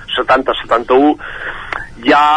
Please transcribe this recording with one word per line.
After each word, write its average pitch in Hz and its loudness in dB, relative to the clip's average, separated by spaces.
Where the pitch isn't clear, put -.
setanta, 127 0
setanta-u, 127 2
ja 143 2